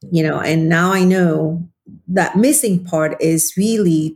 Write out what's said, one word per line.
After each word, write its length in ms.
you 120
know, 180
and 280
now 240
I 120
know 640
that 280
missing 480
part 360
is 360
really 600